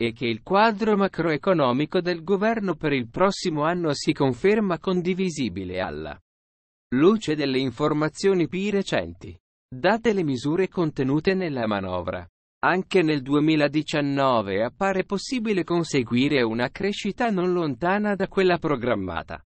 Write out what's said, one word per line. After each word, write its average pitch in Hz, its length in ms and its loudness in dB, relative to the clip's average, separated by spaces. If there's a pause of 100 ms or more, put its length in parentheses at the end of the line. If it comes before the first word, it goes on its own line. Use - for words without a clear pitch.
e 117 100 0
che 120 140 -6
il 113 160 -2
quadro 214 540 2
macroeconomico 160 1040 0
del 170 240 -4
governo 196 500 -2
per 151 180 -4
il 127 160 -2
prossimo 180 540 0
anno 170 300 0
si 156 200 -2
conferma 175 680 0
condivisibile 151 960 -2
alla 76 400 -6 (760)
luce 156 420 4
delle 135 240 0
informazioni 151 880 0
più 190 220 -4
recenti, 98 680 -4 (300)
date 208 440 2
le 196 120 0
misure 147 440 0
contenute 156 680 0
nella 151 320 -2
manovra. 90 600 -4 (380)
Anche 180 380 2
nel 156 200 2
duemiladiciannove 143 1400 2
appare 190 420 -2
possibile 208 600 -2
conseguire 139 800 2
una 117 280 0
crescita 202 580 -2
non 185 240 0
lontana 180 600 0
da 190 140 -2
quella 180 300 2
programmata, 101 880 -4